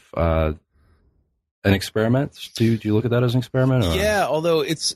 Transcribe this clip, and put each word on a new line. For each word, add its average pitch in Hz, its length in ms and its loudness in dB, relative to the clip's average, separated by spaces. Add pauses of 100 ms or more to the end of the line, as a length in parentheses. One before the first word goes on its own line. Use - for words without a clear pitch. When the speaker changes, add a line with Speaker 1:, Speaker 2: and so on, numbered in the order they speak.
(140)
Speaker 1:
uh, 80 380 0 (1120)
an 98 120 4
experiment? 117 840 -2
Do 117 80 2
you, 113 140 2
do 107 100 -6
you 104 60 2
look 107 100 0
at 120 60 -4
that 120 120 2
as 120 120 0
an 127 40 0
experiment? 131 460 0
Or? - 100 2
Speaker 2:
Yeah, 202 320 0
although 160 340 0
it's, 147 360 -4